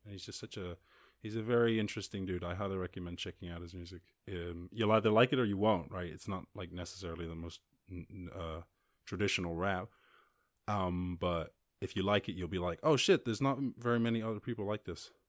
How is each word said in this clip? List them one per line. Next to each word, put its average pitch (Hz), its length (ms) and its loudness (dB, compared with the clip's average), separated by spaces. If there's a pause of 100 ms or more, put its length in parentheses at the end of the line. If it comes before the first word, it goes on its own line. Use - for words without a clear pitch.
And 104 80 -12
he's 95 140 -10
just - 140 -8
such - 160 -12
a, 87 200 -6 (460)
he's 110 140 -4
a 113 60 0
very 117 360 6
interesting 101 480 -2
dude. 90 160 -2
I 87 120 -2
highly 98 220 -2
recommend 90 420 -6
checking 90 300 -8
out 85 140 -8
his 85 100 -12
music. 87 300 -12 (260)
Um, 87 440 -6
you'll 107 180 4
either 107 200 8
like 113 220 8
it 139 60 2
or 123 60 4
you 101 120 2
won't, 98 360 4
right? 90 180 -4
It's - 160 -10
not, 95 200 -6 (100)
like, 87 160 -8
necessarily 85 560 -8
the 82 80 -8
most 82 240 -10 (280)
n-, 90 220 -10
n-, 92 260 -10
uh, 82 260 -6 (440)
traditional 92 480 0
rap. 92 360 0 (760)
Um, 90 540 0
but 85 340 0 (260)
if 92 140 -6
you 95 80 0
like 101 260 4
it, 98 60 -4
you'll 87 140 -4
be 92 100 -2
like, 87 240 -2
"Oh 151 140 6
shit, 180 280 6
there's 113 160 0
not 135 180 2
m-, 135 200 -2
very 120 220 2
many 117 220 2
other 110 180 -2
people 110 240 -4
like 104 200 -2
this." - 280 -8 (160)